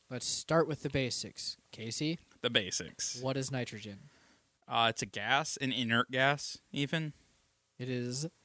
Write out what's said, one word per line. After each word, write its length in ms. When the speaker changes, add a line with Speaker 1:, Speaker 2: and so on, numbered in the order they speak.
Speaker 1:
let's 180
start 400
with 160
the 60
basics. 680
Casey? 480
Speaker 2:
The 80
basics. 720
Speaker 1:
What 160
is 140
nitrogen? 580
Speaker 2:
Uh, 220
it's 120
a 40
gas, 520
an 140
inert 400
gas, 460
even. 420
Speaker 1:
It 120
is 380